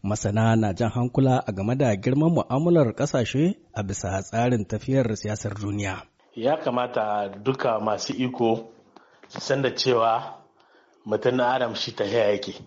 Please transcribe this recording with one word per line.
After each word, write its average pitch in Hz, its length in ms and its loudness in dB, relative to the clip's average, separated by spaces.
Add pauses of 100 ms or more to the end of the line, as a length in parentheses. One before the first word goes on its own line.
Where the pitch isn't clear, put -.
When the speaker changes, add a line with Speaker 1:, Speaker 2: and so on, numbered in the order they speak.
Speaker 1:
Masana 107 520 2
na 107 180 2
jan 107 180 -2
hankula 127 560 2
a 110 40 -4
game 101 240 -2
da 123 200 2
girman 135 400 2
mu'amalar 143 580 4
ƙasashe 139 640 0 (180)
a 113 100 -6
bisa 95 380 -4
tsarin 117 460 0
tafiyar 123 500 0
siyasar 104 400 -6
duniya. 101 460 -6 (320)
Speaker 2:
Ya 131 220 0
kamata 120 720 -2 (140)
duka 127 360 0
masu 107 340 -2
iko 117 560 0 (600)
su - 120 -14
san 135 200 0
da 131 100 2
cewa 113 640 0 (680)
mutum 110 320 0
na 123 180 2
Adam 120 180 -2
shi 110 220 -6
ta 110 80 -2
yake 104 500 0 (140)